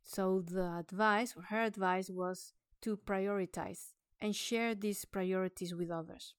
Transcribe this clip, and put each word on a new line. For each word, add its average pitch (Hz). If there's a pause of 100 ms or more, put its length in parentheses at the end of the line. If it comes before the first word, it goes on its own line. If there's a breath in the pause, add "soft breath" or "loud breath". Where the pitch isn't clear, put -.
So 190
the 175
advice, 214
or 165
her 214
advice, 190
was 180 (260)
to 214
prioritize 190 (280)
and 208
share 226
these 202
priorities 185
with 170
others. -